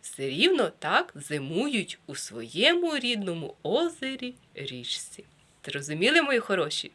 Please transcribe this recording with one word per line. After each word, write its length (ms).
Все 280
рівно 400
так 360
зимують 920
у 80
своєму 800
рідному 680
озері, 680
річці. 680
Зрозуміли, 560
мої 180
хороші? 560